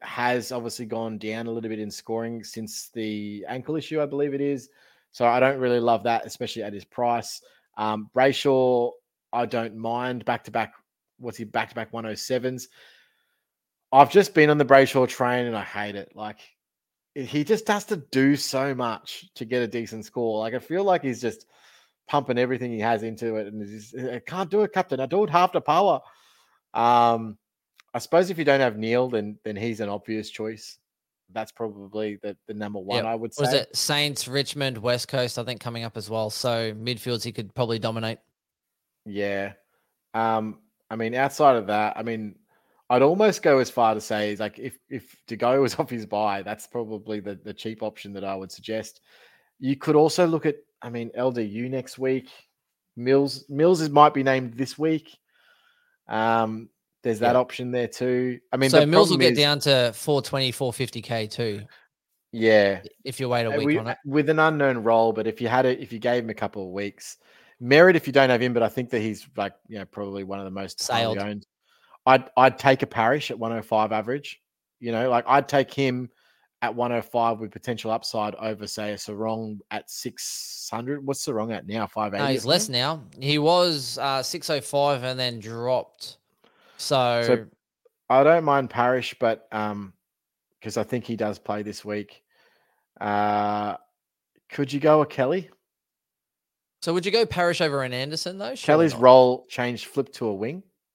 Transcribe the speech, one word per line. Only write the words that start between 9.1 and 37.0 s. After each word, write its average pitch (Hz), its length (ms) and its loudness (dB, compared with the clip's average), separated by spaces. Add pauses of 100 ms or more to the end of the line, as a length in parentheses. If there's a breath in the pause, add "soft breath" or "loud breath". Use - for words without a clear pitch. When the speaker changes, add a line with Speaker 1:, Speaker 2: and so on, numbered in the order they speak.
Speaker 1:
I 120 120 0
don't 113 300 -4
mind. 120 500 -4
Back-to-back, 113 480 -4 (460)
what's 120 180 -12
he, 117 60 -10
back-to-back 110 500 -6
one 113 120 -8
oh 107 100 -8
sevens. 127 540 -4 (1200 soft breath)
I've 135 180 8
just 196 220 4
been 151 160 6
on 151 80 4
the 143 80 4
Brayshaw 135 420 6
train, 123 380 -2
and 117 100 -6
I 104 80 -4
hate 101 320 -8
it. 98 220 -14
Like, 107 220 -12 (720)
he 143 320 -2
just 220 240 0
has 202 160 0
to 214 100 -4
do 139 400 2
so 135 400 -4
much - 600 -8
to 123 100 -10
get 123 160 0
a 117 60 -2
decent 110 360 -8
score. 113 360 -4
Like, 113 140 -4
I 127 60 -4
feel 180 240 -4
like 180 180 2
he's 127 200 -4
just - 240 -6 (640 soft breath)
pumping 127 280 -2
everything 123 360 -2
he 110 80 -6
has 113 220 0
into 113 340 -6
it, 104 100 -6
and 107 140 -12
he's 107 300 -16
just, 127 140 -10
"I 120 140 -8
can't 180 320 -8
do 208 120 2
it, 202 100 -4
Captain. 156 260 -2
I 131 60 -2
do 180 180 0
it 208 60 -2
half 180 240 2
the 160 80 0
power." 165 400 2 (720 soft breath)
Um, 117 640 4 (560)
I 120 60 -4
suppose 175 300 2
if 180 80 -6
you 165 60 -4
don't 139 160 4
have 120 180 2
Neil, 120 300 0
then, 107 380 -4
then 107 100 -8
he's 110 240 -6
an 107 80 -4
obvious 107 420 -8
choice. 110 480 -12 (540)
That's 110 220 -8
probably 104 680 -8
the, 101 140 -10 (120)
the 107 60 -12
number 104 260 -8
one, 98 180 -4
Speaker 2:
Yep. 110 80 -2
Speaker 1:
I 113 100 -4
would 113 240 -8
Speaker 2:
Was 135 120 0
Speaker 1:
say. 135 100 2
Speaker 2:
it - 160 -12
Saints, 147 500 -2
Richmond, 135 500 -4
West 123 300 -2
Coast, 127 320 -4
I 120 60 -6
think, 117 160 -10
coming 117 240 -8
up 110 100 -12
as 104 140 -12
well? 110 200 -4
So 113 440 -4
midfields 117 500 -6